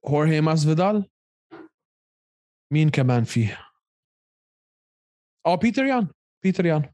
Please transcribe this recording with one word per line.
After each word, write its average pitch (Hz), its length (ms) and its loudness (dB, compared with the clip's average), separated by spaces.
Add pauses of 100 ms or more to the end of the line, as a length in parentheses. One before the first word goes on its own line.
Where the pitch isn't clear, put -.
هورهي 151 340 0
ماسفيدال، 160 720 0 (1600)
مين 151 180 2
كمان 127 340 0
فيه؟ - 440 -4 (1800)
أو 175 100 2
بيتر 233 280 0
يان، 247 240 0 (360)
بيتر 185 220 0
يان. 151 280 0